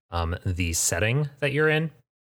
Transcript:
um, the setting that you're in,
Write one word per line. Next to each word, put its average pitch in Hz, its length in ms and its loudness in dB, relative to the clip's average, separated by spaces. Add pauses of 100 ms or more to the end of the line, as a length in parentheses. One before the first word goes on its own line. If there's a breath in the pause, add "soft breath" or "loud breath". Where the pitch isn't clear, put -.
(100)
um, 85 260 -2 (100)
the 85 260 -2
setting 110 560 0 (120)
that 143 120 -2
you're 156 160 2
in, 156 220 2 (360)